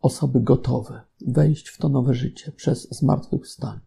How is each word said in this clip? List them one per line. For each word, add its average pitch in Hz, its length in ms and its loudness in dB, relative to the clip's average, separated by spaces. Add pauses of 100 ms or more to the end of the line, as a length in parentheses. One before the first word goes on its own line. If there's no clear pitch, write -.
osoby 131 400 2
gotowe 127 600 0 (260)
wejść 151 420 2
w - 80 -20
to 151 120 0
nowe 135 240 2
życie - 380 -6
przez - 400 -4
zmartwychwstanie. - 960 -2